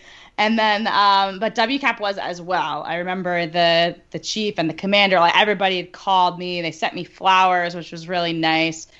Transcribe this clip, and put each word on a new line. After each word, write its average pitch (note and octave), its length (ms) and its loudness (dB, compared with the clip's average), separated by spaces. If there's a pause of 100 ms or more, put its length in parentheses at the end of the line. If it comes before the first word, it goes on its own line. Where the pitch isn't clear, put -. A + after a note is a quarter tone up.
(360)
And A3 220 2
then, G#3+ 300 2
um, G3 520 2
but A3 140 -2
W A#3 240 0
cap B3 220 -2
was G3+ 180 -4
as F3 220 -8
well. D#3 460 -4
I E3 100 -4
remember F3+ 500 -4
the, E3+ 500 2 (140)
the E3 100 -10
chief G#3 380 -4
and G#3 100 0
the D#3 60 -4
commander, G3 440 2
like, E3+ 180 4
everybody F#3+ 420 2
had F3 140 -10
called F3+ 460 0
me. F3+ 220 -6
They E3 100 -4
sent - 240 -6
me F3+ 80 -8
flowers, F3+ 720 2
which E3+ 160 -12
was E3 180 -14
really F3 240 -2
nice, D#3+ 540 -2 (140)